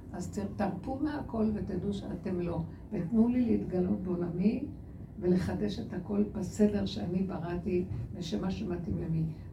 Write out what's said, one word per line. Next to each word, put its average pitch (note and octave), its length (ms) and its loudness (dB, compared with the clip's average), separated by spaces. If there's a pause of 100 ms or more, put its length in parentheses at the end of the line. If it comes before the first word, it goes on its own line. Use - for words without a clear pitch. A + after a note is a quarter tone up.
(120)
אז F#3 260 -6
ת-, G3+ 180 -4
תרפו A#3 460 -2
מהכל A#3 520 0
ותדעו F#3+ 380 -2
שאתם F3+ 480 -4
לא. E3+ 220 -2 (300)
ותנו A3 360 4
לי B3 160 4
להתגלות F#3 580 2
בעולמי F3+ 600 2 (560)
ולחדש F#3 580 2
את A3+ 140 -6
הכל G3+ 400 0
בסדר G#3 540 2
שאני F#3+ 360 0
בראתי, F3 640 0 (300)
ושמה F#3+ 360 -2
שמתאים F3 480 -2
למי." D#3+ 260 0 (280)